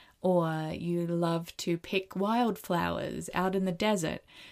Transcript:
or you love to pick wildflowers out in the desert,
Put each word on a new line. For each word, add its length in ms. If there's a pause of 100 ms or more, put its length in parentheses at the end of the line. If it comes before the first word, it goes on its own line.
(220)
or 520
you 320
love 500
to 220
pick 380
wildflowers 1200
out 180
in 120
the 60
desert, 500 (300)